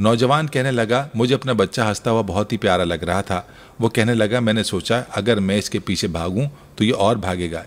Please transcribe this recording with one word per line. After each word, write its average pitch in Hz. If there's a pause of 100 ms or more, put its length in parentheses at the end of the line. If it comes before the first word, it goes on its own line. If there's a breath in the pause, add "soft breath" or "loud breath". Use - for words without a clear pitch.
नौजवान 123
कहने 135
लगा, 123
मुझे 123
अपना 131
बच्चा 104
हंसता 107
हुआ 113
बहुत 98
ही 117
प्यारा 92
लग 85
रहा 87
था। 92 (340 loud breath)
वो 113
कहने 117
लगा, 110
मैंने 110
सोचा 107 (140)
अगर 107
मैं 95
इसके 101
पीछे 98
भागूं 90 (320 loud breath)
तो 107
ये 110
और 107
भागेगा, 87